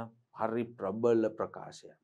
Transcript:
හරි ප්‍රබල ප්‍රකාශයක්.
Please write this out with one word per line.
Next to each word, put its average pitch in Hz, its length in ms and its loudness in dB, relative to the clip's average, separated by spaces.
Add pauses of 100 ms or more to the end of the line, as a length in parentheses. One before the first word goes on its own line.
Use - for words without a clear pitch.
(320)
හරි 113 320 -2
ප්‍රබල 113 640 2
ප්‍රකාශයක්. - 720 -10